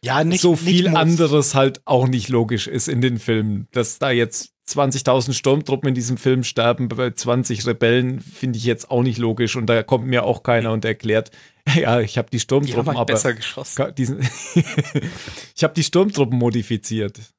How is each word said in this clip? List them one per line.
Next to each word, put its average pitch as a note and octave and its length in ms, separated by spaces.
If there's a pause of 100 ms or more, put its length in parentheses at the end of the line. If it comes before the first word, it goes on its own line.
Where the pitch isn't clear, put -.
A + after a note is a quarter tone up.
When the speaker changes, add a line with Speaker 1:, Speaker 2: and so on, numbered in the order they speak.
Speaker 1:
Ja, C3 220
nicht, F3 160
Speaker 2:
so F3 120
Speaker 1:
nicht D#3+ 120
Speaker 2:
viel F3+ 260
Speaker 1:
muss. D#3+ 80
Speaker 2:
anderes D#3+ 560
halt C3+ 300
auch B2+ 240
nicht B2 200
logisch A#2 380
ist - 220
in C3 120
den B2 180
Filmen. G#2+ 540
Dass - 260
da C#3 120
jetzt A#2 420 (120)
zwanzigtausend C3 720
Sturmtruppen C#3+ 520
in C3 60
diesem B2 220
Film C3 280
sterben, A#2+ 440
bei A#2+ 220
zwanzig A#2+ 560
Rebellen B2 540
finde - 380
ich A#2 60
jetzt A#2 260
auch B2 120
nicht A#2+ 160
logisch A#2 380
und A#2 100
da A2+ 160
kommt B2 240
mir A#2+ 180
auch - 180
keiner A#2 300
und A2+ 120
erklärt, A2 460 (360)
<laughs> C#3 80
„Ja, A#2+ 260
ich G#2+ 180
hab - 120
die B2+ 60
Speaker 3:
Die A2+ 40
haben - 40 (220)
Speaker 2:
Sturmtruppen, C3 220
Speaker 3:
halt C#3+ 100
Speaker 2:
aber A#2 160
Speaker 3:
besser A2+ 200
geschossen. - 420
Speaker 2:
ga-, C3+ 140
diesen C3 300
<laughs> - 1300
ich - 100
hab D#3 100
die E3 100
Sturmtruppen D3 540
modifiziert.“ A2 800 (200)